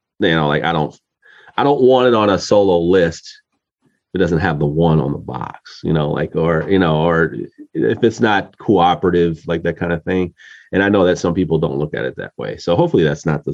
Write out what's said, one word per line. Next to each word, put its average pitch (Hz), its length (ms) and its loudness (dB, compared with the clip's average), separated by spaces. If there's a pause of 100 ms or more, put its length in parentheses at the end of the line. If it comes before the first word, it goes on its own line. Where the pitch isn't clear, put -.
(200)
you 90 140 2
know, 78 140 0
like, 73 160 0
I 82 80 -2
don't, 76 260 -4 (600)
I 120 80 0
don't 139 160 2
want 127 260 4
it 120 60 4
on 107 160 2
a 92 100 2
solo 98 400 2
list 85 500 0 (540)
if - 320 -16
it 92 40 -2
doesn't 85 200 0
have 80 200 -2
the 76 60 -2
one 78 360 2
on 69 100 -4
the 69 60 -6
box, - 680 -14
you 85 80 -4
know, 76 180 -2
like, 78 260 -6
or, 80 340 0
you 95 100 2
know, 78 260 2
or 82 300 0 (380)
if 113 320 -2
it's 113 160 -2
not 104 360 0
cooperative, 87 880 2
like, 85 180 -4
that 85 140 -4
kind 85 140 -4
of 82 140 -4
thing. 92 280 -4 (380)
And 95 100 2
I 101 60 2
know 101 180 4
that 90 140 2
some 87 140 -2
people 80 260 0
don't 73 180 -4
look 76 160 -4
at 60 120 -6
it - 100 -8
that - 220 -14
way. 53 180 -10
So 85 220 -2
hopefully 160 260 2
that's 73 220 -2
not 76 180 -2
the, 76 100 -6